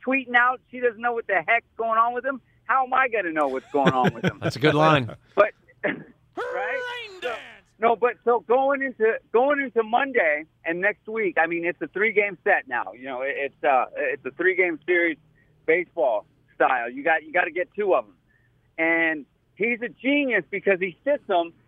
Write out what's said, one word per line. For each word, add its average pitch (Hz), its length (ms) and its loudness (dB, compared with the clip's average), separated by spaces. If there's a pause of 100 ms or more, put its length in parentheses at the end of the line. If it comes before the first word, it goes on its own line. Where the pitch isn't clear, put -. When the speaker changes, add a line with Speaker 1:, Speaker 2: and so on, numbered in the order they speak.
Speaker 1:
tweeting 247 300 0
out 247 240 2 (120)
she 247 100 -14
doesn't 226 180 0
know 240 140 -2
what 233 140 -6
the 185 200 2
heck's 226 180 0 (120)
going 226 200 0
on 240 160 2
with 247 120 -6
him, 269 160 -6 (240)
how 262 180 2
am 254 100 -4
I 262 140 2
gonna 202 240 -2
know 156 160 0
what's 131 240 -6
going 135 220 2
on 127 200 2
with - 120 -6
him?" - 140 -4
Speaker 2:
<laughs> - 40 -10
That's - 140 -4
a - 20 -12
good 147 160 4
line. 151 400 2 (200)
Speaker 1:
But, - 160 4 (160)
<laughs> - 720 -10
right? 480 720 -8 (120)
So, - 120 -6 (460)
no, 226 160 2
but 220 200 -2 (100)
so 233 160 2
going 269 400 0
into, 226 340 0 (160)
going 277 300 2
into 233 220 -2
Monday 220 600 0 (220)
and 170 160 -2
next 202 260 -2
week, 220 320 -2
I 160 80 2
mean, 170 180 -4
it's 170 160 -4
a 160 60 -4
three-game 202 560 0
set 160 240 2
now. 113 260 -4
You 127 120 -18
know, 131 160 -8
it, 139 160 -4
it's, 139 260 -6
uh, 131 220 4 (100)
it's 143 300 -4
a 131 60 -8
three-game 175 540 0
series 170 320 2 (480)
baseball 156 600 0 (300)
style. 127 340 2
You 135 140 -10
got, 160 200 0
you 156 80 -20
gotta 175 200 0
get 175 220 -4
two 196 220 2
of 110 100 2
'em. 101 80 -20 (640)
And 165 480 0 (300)
he's 226 260 -2
a 233 80 -6
genius 254 600 0
because 196 300 0
he 185 240 -6
sits 285 260 0
'em, 170 240 0 (140)